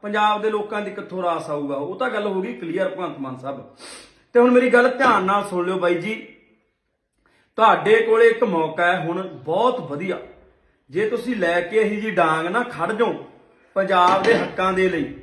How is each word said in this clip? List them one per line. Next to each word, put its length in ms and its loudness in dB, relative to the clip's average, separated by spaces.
ਪੰਜਾਬ 380 0
ਦੇ 80 0
ਲੋਕਾਂ 320 -4
ਦੀ 100 -8
ਕਿੱਥੋਂ 320 -10
ਰਾਸ 260 -4
ਆਊਗਾ? 260 -4
ਉਹ 220 -6
ਤਾਂ 120 -2
ਗੱਲ 180 -4
ਹੋ 140 -4
ਗਈ 120 -6
ਕਲੀਅਰ 360 -4
ਭਗਵੰਤ 300 -10
ਮਾਨ 180 -8
ਸਾਹਿਬ। 240 -10
ਤੇ 40 6
ਹੁਣ 120 6
ਮੇਰੀ 180 6
ਗੱਲ 200 6
ਧਿਆਨ 360 2
ਨਾਲ 180 0
ਸੁਣ 220 -4
ਲਿਓ 140 -4
ਬਾਈ 160 2
ਜੀ, 200 -6
ਤੁਹਾਡੇ 440 4
ਕੋਲੇ 260 6
ਇੱਕ 180 4
ਮੌਕਾ 400 0
ਹੈ 140 2
ਹੁਣ 220 -4
ਬਹੁਤ 360 0
ਵਧੀਆ, 380 -8
ਜੇ 200 -2
ਤੁਸੀਂ 260 -4
ਲੈ 260 0
ਕੇ 160 -2
ਇਹੀ 240 0
ਜੀ 100 -4
ਡਾਂਗ 360 0
ਨਾ 180 -2
ਖੜ 260 -6
ਜਾਓ 220 0
ਪੰਜਾਬ 480 4
ਦੇ 100 4
ਹੱਕਾਂ 400 -2
ਦੇ 160 2
ਲਈ 340 -4